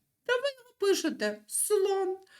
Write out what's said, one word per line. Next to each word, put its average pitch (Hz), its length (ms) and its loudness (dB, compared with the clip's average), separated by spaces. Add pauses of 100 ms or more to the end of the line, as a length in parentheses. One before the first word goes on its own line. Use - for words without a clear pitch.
(260)
то 480 60 2
ви 508 160 0 (100)
його - 200 -20
пишете 294 680 0
«слон». 381 720 0 (240)